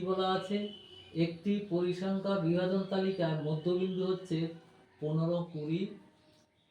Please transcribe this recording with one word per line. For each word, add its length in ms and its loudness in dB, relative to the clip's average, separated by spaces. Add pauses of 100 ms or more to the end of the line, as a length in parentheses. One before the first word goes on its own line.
বলা 180 2 (100)
আছে? 200 -2 (680)
একটি 260 -2 (220)
পরিসংখ্যা 600 0 (120)
বিভাজন 360 2 (120)
তালিকার 420 2 (120)
মধ্যবিন্দু 640 0
হচ্ছে 260 -2 (640)
পনেরো, 360 2 (160)
কুড়ি, 280 -2 (880)